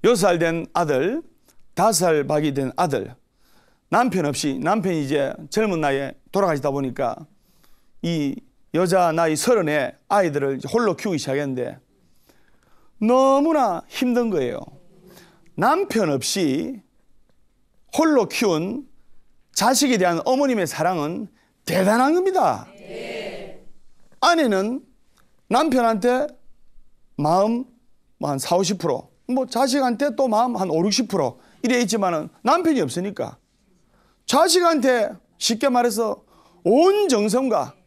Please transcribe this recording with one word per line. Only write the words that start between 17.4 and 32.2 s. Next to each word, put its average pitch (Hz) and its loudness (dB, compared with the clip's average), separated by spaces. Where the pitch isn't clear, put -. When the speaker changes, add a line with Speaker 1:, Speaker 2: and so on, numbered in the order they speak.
Speaker 1:
홀로 294 4
키운 202 -2
자식에 247 2
대한 175 2
어머님의 254 2
사랑은 170 -4
대단한 214 2
겁니다. 349 0
Speaker 2:
네. - -12
Speaker 1:
아내는 254 2
남편한테 247 0
마음 202 0
뭐 147 -6
한 139 -4
사오십 180 0
프로, 143 -4
뭐 254 -2
자식한테 254 0
또 269 2
마음 226 0
한 190 -2
오륙십 196 0
프로 147 -2
이래 247 2
있지만은 185 -2